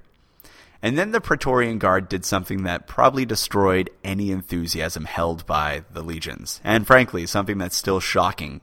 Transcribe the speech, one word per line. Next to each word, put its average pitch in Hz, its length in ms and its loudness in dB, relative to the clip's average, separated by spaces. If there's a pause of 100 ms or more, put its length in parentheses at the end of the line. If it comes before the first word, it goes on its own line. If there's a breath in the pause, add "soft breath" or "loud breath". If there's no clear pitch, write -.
(840 soft breath)
And 123 160 0
then 208 140 0
the 226 80 2
Praetorian 123 580 0
Guard 95 300 2
did 92 160 -4
something 95 400 -2
that 87 240 -4
probably 131 360 2
destroyed 98 640 0 (140)
any 98 300 -4
enthusiasm 85 720 -4
held 85 420 -2
by 76 460 -2
the 80 100 -10
legions, 80 600 -10
and 107 220 2
frankly, 123 380 6
something 101 320 -2
that's 87 200 -4
still 95 240 0
shocking 87 640 0